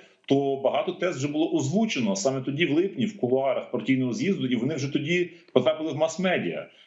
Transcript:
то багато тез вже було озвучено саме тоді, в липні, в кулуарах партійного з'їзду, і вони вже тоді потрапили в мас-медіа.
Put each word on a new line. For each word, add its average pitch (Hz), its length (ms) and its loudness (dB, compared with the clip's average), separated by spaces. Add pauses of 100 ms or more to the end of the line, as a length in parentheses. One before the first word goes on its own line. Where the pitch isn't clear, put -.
(280)
то 139 360 2
багато 139 280 2
тез 175 240 -4
вже 135 120 -4
було 156 240 0
озвучено 143 640 0
саме 135 240 0
тоді, 147 260 -2
в 135 60 2
липні, 165 340 0
в - 100 -4
кулуарах 127 540 0
партійного 127 420 0
з'їзду, 135 340 0
і 123 100 0
вони 131 180 0
вже 135 180 -4
тоді 170 380 0 (220)
потрапили 156 400 2
в 135 40 -6
мас-медіа. 147 720 0 (200)